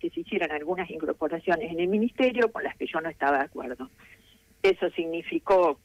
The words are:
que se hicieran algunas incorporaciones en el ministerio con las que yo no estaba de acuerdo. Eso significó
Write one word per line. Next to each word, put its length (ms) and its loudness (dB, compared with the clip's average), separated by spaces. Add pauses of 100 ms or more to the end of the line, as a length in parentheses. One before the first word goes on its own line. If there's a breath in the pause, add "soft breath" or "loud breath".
que 100 -4
se 100 -6
hicieran 300 -4
algunas 400 -4
incorporaciones 800 -2
en 80 -4
el 100 2
ministerio 640 2
con 140 -6
las 120 -6
que 100 -4
yo 140 -4
no 80 -6
estaba 300 2
de 60 0
acuerdo. 460 -10 (720 soft breath)
Eso 280 4
significó 960 0